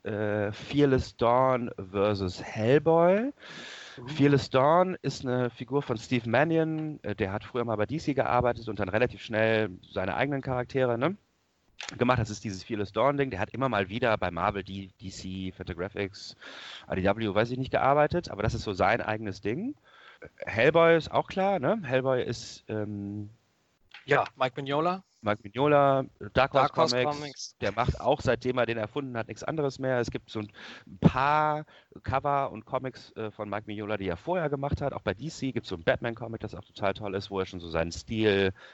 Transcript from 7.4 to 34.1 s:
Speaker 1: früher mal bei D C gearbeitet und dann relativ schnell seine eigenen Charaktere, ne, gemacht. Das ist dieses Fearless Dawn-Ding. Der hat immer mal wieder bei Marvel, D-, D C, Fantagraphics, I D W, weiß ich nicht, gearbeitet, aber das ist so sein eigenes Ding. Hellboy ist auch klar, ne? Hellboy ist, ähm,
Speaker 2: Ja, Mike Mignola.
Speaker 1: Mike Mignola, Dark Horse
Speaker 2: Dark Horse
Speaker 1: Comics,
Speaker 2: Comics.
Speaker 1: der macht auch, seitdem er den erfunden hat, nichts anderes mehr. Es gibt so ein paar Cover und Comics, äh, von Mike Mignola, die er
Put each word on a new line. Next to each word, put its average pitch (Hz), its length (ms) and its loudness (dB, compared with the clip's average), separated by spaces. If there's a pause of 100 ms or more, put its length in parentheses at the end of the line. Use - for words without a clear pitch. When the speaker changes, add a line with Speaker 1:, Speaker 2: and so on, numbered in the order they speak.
Speaker 1:
früher 120 200 -2
mal 113 120 -2
bei 104 100 0
D 139 120 -4
C 147 160 -2
gearbeitet 120 540 2
und 104 120 -4
dann 98 80 -2
relativ 117 340 0
schnell 110 480 2 (220)
seine 95 240 -2
eigenen 139 260 0
Charaktere, 127 560 0
ne, 165 180 0 (800)
gemacht. 123 220 2
Das 107 120 -2
ist 104 120 -10
dieses 95 220 -8
Fearless 104 280 -6
Dawn-Ding. 135 380 0
Der 95 80 -6
hat 101 120 -4
immer 131 180 -2
mal 101 200 0
wieder 110 300 0
bei 90 140 -2
Marvel, 95 320 -2
D-, 95 260 -10 (100)
D 95 100 -10
C, 95 460 -8
Fantagraphics, 95 760 -8 (560)
I 90 60 -4
D 92 80 0
W, 104 280 2
weiß 117 200 2
ich 123 60 -4
nicht, 131 120 -4
gearbeitet, 147 580 2
aber 98 140 -6
das 113 120 2
ist 113 100 -6
so 107 80 -4
sein 98 280 4
eigenes 110 400 -4
Ding. 175 360 -4 (640)
Hellboy 160 580 6
ist 156 160 -2
auch 147 160 0
klar, 196 320 0
ne? 190 240 0
Hellboy 131 400 2
ist, - 420 -8
ähm, 104 640 -6 (760)
Speaker 2:
Ja, 135 200 2 (100)
Mike 131 220 -2
Mignola. 156 480 -2 (220)
Speaker 1:
Mike 107 160 0
Mignola, 135 640 2 (260)
Dark 135 220 2
Horse 139 140 4
Speaker 2:
Dark - 80 -8
Horse 160 260 2
Speaker 1:
Comics, 147 160 -2
Speaker 2:
Comics. - 420 -12
Speaker 1:
der 104 120 -2
macht 117 280 -2
auch, 139 220 2
seitdem 127 360 0
er 120 80 4
den 117 120 -2
erfunden 123 400 -6
hat, 110 100 -6
nichts - 160 -12
anderes 143 340 -2
mehr. 131 220 0
Es 113 100 -2
gibt - 200 -8
so 110 100 -6
ein 104 100 -8 (500)
paar 151 640 4 (360)
Cover 139 500 0
und 107 120 -12
Comics, 127 520 -8
äh, 110 140 -8
von 104 200 -10
Mike 107 160 -6
Mignola, 107 320 -4
die 98 100 -4
er 85 80 -2